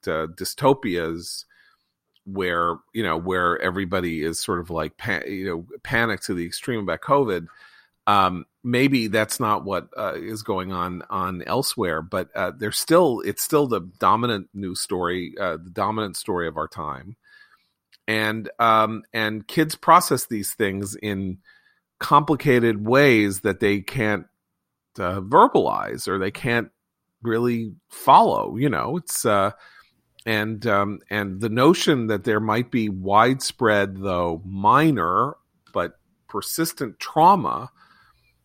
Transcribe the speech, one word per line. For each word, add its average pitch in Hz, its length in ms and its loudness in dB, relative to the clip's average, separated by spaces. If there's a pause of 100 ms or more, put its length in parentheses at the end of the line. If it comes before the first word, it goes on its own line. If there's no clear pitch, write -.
uh, 80 220 -4
dystopias 87 1160 -2 (800)
where, 87 520 -2 (180)
you 113 80 -2
know, 85 140 0
where 90 440 0
everybody 90 600 -2
is 82 160 -4
sort 90 220 -4
of, 85 100 -12
like, 78 260 -6
pa-, 101 300 -6
you 95 180 -8
know, 85 220 -6 (160)
panicked 117 440 -2
to 101 80 -4
the 85 120 -4
extreme 113 340 -6
about 90 200 -4
covid. 110 460 0 (600)
Um, 92 400 2 (160)
maybe 123 460 2
that's 107 320 0
not 107 240 0
what, 92 320 -4
uh, 95 180 -4
is 107 280 -10
going 95 300 -4
on, 90 380 -6
on 92 320 -4
elsewhere, 101 580 -2
but, 90 340 -6
uh, 90 220 -4
there's - 220 -6
still, 160 420 4
it's - 220 -6
still 147 240 2
the 110 140 -2 (180)
dominant 107 560 0
news 95 260 -8
story, 90 580 -4
uh, 90 180 -4
the 87 140 -16
dominant 104 460 -4
story 87 300 -4
of 78 100 -8
our 78 120 -4
time. 76 480 -12 (880)
And, 110 420 -2 (100)
um, 110 440 2 (100)
and 107 340 -4
kids 156 280 0
process 165 520 4
these 104 280 -6
things 101 400 -4
in 98 440 -6 (600)
complicated 123 880 2
ways 113 540 4
that 98 180 0
they 101 220 2
can't, 107 460 -4 (760)
uh, 92 200 -4
verbalize 90 840 4
or 95 100 0
they 95 140 0
can't 117 400 -2 (520)
really 117 500 -2 (160)
follow, 127 680 4
you 135 120 0
know, 117 300 -2
it's, - 260 -6
uh, 101 260 2 (720)
and, 110 420 -2
um, 101 340 0 (100)
and 101 300 -4
the 117 80 -2
notion 131 580 4
that 104 160 -2
there 107 160 0
might 110 320 -2
be 113 180 0
widespread, 101 1080 2
though 90 480 -2
minor, 107 880 2 (380)
but 87 260 -4 (300)
persistent 135 720 -6
trauma 156 680 2 (760)